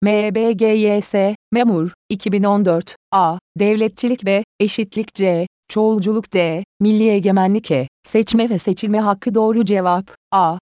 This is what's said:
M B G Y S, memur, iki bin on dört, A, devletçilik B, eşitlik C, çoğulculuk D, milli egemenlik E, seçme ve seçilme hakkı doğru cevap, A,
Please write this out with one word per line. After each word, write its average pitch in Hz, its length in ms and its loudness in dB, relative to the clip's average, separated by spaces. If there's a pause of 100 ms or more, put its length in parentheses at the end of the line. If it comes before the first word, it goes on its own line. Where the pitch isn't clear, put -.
M 208 320 0
B 226 160 0
G 220 140 0
Y 214 360 2
S, 202 340 -2 (160)
memur, 214 420 0 (160)
iki 202 220 -4
bin 196 120 0
on 202 220 2
dört, 170 300 -2 (160)
A, 180 260 0 (220)
devletçilik 220 680 -2
B, 196 180 0 (160)
eşitlik 214 540 -4
C, 185 340 0 (200)
çoğulculuk 214 680 0
D, 170 300 0 (160)
milli 214 300 2
egemenlik 196 640 2
E, 131 160 0 (160)
seçme 226 460 0
ve 202 100 -2
seçilme 208 400 -2
hakkı 202 360 -2
doğru 220 300 2
cevap, 185 500 -2 (160)
A, 175 260 0 (180)